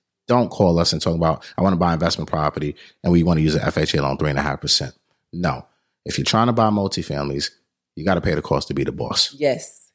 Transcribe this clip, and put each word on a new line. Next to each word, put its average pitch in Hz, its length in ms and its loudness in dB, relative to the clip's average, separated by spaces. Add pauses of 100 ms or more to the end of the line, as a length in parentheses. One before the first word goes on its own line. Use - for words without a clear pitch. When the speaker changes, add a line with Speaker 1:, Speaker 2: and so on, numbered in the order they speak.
(280)
Speaker 1:
don't 120 220 2
call 85 300 4
us 85 140 2
and 78 80 -4
talk 85 140 0
about, 80 280 0 (140)
"I 85 40 -2
wanna 95 140 4
buy 85 180 2
investment 82 360 -2
property 76 460 -2 (280)
and 87 80 2
we 85 120 6
wanna 82 180 4
use 78 140 2
an 76 80 0
F 78 140 -2
H 78 180 0
A 73 60 2
loan, 69 160 -2
three 76 120 -2
and 69 100 0
a - 40 0
half 73 180 -4
percent." - 320 -2 (400)
No. 82 320 -4 (400)
If - 120 -4
you're - 80 -2
trying 113 220 2
to 120 60 2
buy 113 160 4
multifamilies, 73 800 -2 (460)
you 78 100 -10
gotta 92 160 2
pay 85 140 0
the 76 60 -2
cost - 280 -2
to 71 40 -8
be 69 100 -2
the - 80 -2
boss. - 460 -2
Speaker 2:
Yes. - 580 -4